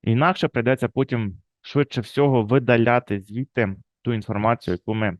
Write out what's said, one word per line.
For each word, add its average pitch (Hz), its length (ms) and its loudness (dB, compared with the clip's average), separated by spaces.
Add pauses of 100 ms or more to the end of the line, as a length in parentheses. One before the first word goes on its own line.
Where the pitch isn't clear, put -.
Інакше 151 440 0
прийдеться 123 420 0
потім, 113 480 -4 (240)
швидше 139 400 -2
всього, 135 420 2
видаляти 117 800 2
звідти 107 540 -4 (260)
ту 120 120 -2
інформацію, 107 600 -2
яку 110 200 -6
ми 107 260 -2